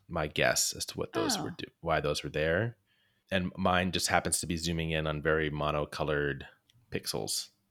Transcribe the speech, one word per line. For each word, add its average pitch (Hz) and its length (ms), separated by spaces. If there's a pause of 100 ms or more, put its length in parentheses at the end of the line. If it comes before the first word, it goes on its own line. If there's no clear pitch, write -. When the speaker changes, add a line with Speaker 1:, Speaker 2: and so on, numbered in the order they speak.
Speaker 1:
my 80 200
guess 73 460
as - 140
to - 100
what - 160
those - 280
were - 100
Speaker 2:
Oh. 175 60
Speaker 1:
do-, - 140 (100)
why 80 180
those 73 240
were 73 60
there. 82 480 (520)
And 92 280
mine 90 340
just 85 160
happens 87 320
to 78 80
be 85 100
zooming 82 340
in 78 160
on 76 140
very 78 300
monocolored 73 920 (460)
pixels - 600 (220)